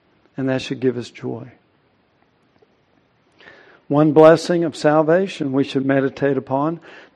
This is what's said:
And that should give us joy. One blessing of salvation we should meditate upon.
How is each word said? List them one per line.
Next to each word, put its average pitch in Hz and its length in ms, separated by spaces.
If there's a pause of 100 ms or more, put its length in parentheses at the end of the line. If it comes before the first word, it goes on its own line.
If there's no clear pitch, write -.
(380)
And 135 100
that 131 140
should 131 180
give 123 180
us 117 120
joy. 123 420 (2500)
One 147 240
blessing 165 500
of 151 140
salvation 156 760
we 135 140
should 135 200
meditate 135 520
upon. 143 420 (360)